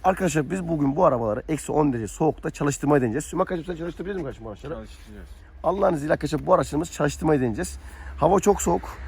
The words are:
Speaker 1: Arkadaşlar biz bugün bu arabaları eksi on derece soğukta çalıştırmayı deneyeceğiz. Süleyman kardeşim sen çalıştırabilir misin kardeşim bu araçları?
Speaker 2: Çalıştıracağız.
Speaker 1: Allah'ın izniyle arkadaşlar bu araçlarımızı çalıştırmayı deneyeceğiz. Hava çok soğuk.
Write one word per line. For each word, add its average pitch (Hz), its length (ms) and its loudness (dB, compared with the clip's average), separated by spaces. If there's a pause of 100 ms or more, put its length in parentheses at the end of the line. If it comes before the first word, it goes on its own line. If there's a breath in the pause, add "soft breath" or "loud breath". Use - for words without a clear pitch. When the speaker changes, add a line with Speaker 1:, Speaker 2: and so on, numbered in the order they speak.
Speaker 1:
Arkadaşlar 170 460 2
biz 180 180 -4
bugün 143 280 0
bu 185 80 4
arabaları 117 440 2
eksi - 240 -4
on 147 200 4
derece 110 160 -4
soğukta 160 420 0
çalıştırmayı 143 520 2
deneyeceğiz. 123 220 0
Süleyman 185 220 -2
kardeşim 175 260 -6
sen 156 60 -8
çalıştırabilir 175 360 -8
misin 175 100 -4
kardeşim 113 200 -10
bu 113 60 -10
araçları? 131 240 -12
Speaker 2:
Çalıştıracağız. 107 540 -16 (340 soft breath)
Speaker 1:
Allah'ın 180 320 2
izniyle 151 180 0
arkadaşlar 147 340 -2
bu 185 80 6
araçlarımızı 156 380 0
çalıştırmayı 151 480 2
deneyeceğiz. 131 380 -2 (380 loud breath)
Hava 185 240 4
çok 202 220 4
soğuk. 190 340 -2 (120)